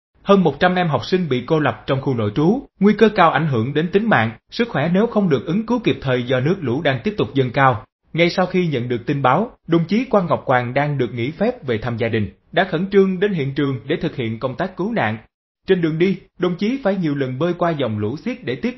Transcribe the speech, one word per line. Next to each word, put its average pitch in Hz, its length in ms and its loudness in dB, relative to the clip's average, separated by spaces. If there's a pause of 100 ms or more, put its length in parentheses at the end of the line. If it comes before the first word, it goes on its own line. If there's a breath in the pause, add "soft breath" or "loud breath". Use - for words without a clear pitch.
(220)
Hơn 196 220 4
một 143 160 0
trăm 180 140 2
em 180 140 0
học 131 160 0
sinh 180 240 -2
bị 123 180 -2
cô 160 120 2
lập 135 280 -2
trong 131 140 0
khu 135 140 -2
nội 104 200 -2
trú, 190 280 2 (180)
nguy 202 180 6
cơ 220 100 6
cao 185 220 4
ảnh 147 160 0
hưởng 131 280 0
đến 170 180 -2
tính 214 160 2
mạng, 117 220 2 (200)
sức 233 180 -2
khỏe 160 240 -2
nếu 202 140 2
không 208 220 0
được 135 180 0
ứng 214 200 -2
cứu 240 120 0
kịp 127 240 0
thời 127 200 0
do 127 180 0
nước 160 200 0
lũ 135 220 -2
đang 135 220 0
tiếp 208 140 -2
tục - 160 -2
dâng 131 160 2
cao. 131 340 2 (280)
Ngay 170 180 2
sau 185 160 0
khi 180 200 0
nhận 123 220 -2
được 120 180 -4
tin 143 160 -2
báo, 151 280 2 (160)
đồng 165 180 2
chí 226 260 0
Quan 196 160 2
Ngọc 131 200 -2
Hoàng 123 280 0
đang 143 240 0
được 123 160 -2
nghỉ 120 160 -4
phép 208 360 -4
về 117 120 0
thăm 117 180 -6
gia 113 120 -2
đình, 104 240 -2 (200)
đã 170 120 2
khẩn 190 260 -4
trương 190 300 4
đến 208 120 2
hiện 139 220 -2
trường 135 320 -2
để 143 100 0
thực - 200 -6
hiện 113 220 -4
công 127 180 -6
tác 190 200 -6
cứu 202 160 -4
nạn. 113 260 -2 (480)
Trên 185 140 2
đường 160 180 0
đi, 185 200 2 (200)
đồng 175 180 -2
chí 233 280 -2
phải 196 120 0
nhiều 156 180 0
lần 131 240 -4
bơi 175 160 0
qua 175 160 -2
dòng 123 280 -2
lũ 104 180 -2
xiết 240 280 -8
để 127 100 -4
tiếp 233 240 -4